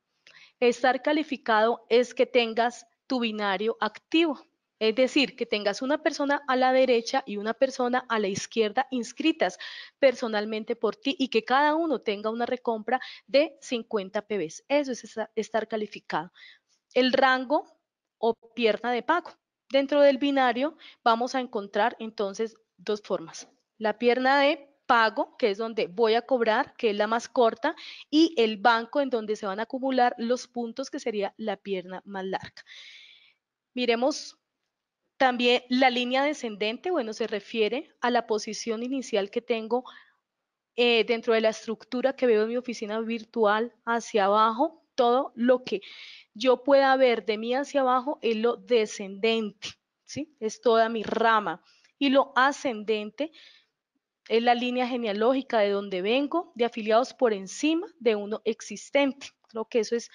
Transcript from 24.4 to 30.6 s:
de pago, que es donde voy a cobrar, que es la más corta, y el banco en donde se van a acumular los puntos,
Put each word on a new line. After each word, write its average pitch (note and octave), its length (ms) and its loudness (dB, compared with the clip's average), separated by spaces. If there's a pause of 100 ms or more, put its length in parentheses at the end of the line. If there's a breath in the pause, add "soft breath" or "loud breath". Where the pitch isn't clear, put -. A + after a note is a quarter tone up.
de C#4+ 260 0 (200)
pago, A3+ 500 2
que A3+ 120 2
es G3 80 -4
donde A3 300 -4
voy G#3+ 260 2
a A#3 80 2
cobrar, A#3 560 0
que A3+ 140 0
es G3+ 40 -2
la G#3 120 0
más A3+ 200 -2
corta, B3+ 480 0 (340 loud breath)
y D#4+ 280 4
el A3 200 2
banco A#3 440 2
en C4+ 80 -2
donde G#3+ 260 -4
se G#3+ 100 -10
van G3 140 -6
a A3 40 -4
acumular B3+ 540 0
los A#3 300 -4
puntos, A#3+ 420 -10